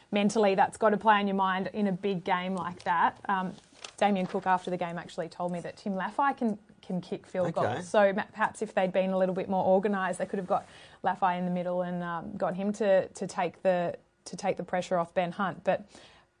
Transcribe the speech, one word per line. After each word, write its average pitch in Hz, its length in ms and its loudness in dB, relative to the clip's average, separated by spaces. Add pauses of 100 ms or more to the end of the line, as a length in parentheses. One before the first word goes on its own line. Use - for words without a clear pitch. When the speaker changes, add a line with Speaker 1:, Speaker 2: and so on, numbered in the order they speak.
(120)
Speaker 1:
mentally 208 420 4
that's 185 220 2
got 220 140 4
to 208 80 2
play 214 180 6
on 202 100 2
your 196 80 0
mind 190 380 0
in 208 140 0
a 196 60 0
big 185 320 -4
game 185 300 -2
like 175 300 -6
that. 180 320 2 (120)
Um, 185 240 -2 (440)
Damien 202 300 2
Cook 190 200 -4
after 185 240 0
the 180 60 -2
game 175 220 -6
actually 165 300 -10
told 180 220 -6
me 175 100 -6
that 165 180 -12
Tim 202 160 -6
Laffey 208 420 0
can, 214 220 -2 (240)
can 180 180 -4
kick - 260 -10
field 180 300 0
Speaker 2:
Okay. 117 180 0
Speaker 1:
goals. 175 140 -6
So 202 240 4
ma-, 202 180 -2
perhaps - 300 -4
if 208 140 -6
they'd 185 180 2
been 190 180 2
a 190 80 0
little 185 160 2
bit 180 140 -4
more 185 160 0
organised, 190 540 2
they 185 80 -4
could 202 120 -6
have 185 80 -6
got 185 200 0 (360)
Laffey 180 360 2
in 180 80 -2
the 180 40 -2
middle 180 320 -2
and, 180 220 -4
um, 170 320 -6
got 180 180 0
him 196 200 -2
to, 196 340 4
to - 180 -8
take 175 360 -4
the, 175 340 0 (300)
to - 100 -10
take 190 220 -2
the 185 40 -8
pressure 180 360 -2
off 170 160 -2
Ben 175 180 0
Hunt. 185 320 -4
But - 220 0 (540)